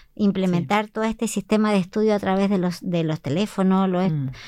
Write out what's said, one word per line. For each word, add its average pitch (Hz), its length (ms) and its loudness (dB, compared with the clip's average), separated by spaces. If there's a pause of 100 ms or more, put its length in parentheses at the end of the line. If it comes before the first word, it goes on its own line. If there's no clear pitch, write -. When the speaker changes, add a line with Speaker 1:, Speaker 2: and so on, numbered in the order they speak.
(160)
Speaker 1:
implementar 196 680 0
Speaker 2:
Sí. 214 60 -16
Speaker 1:
todo 220 120 -4
este 220 240 -2
sistema 214 460 0
de 196 60 4
estudio 214 360 0
a 202 40 0
través 196 300 0
de 202 80 2
los, 180 220 -2
de 170 240 -2
los 156 160 -2
teléfonos, 190 680 0
lo 180 100 0
es-, 185 140 0
Speaker 2:
Mm. 139 160 -2 (180)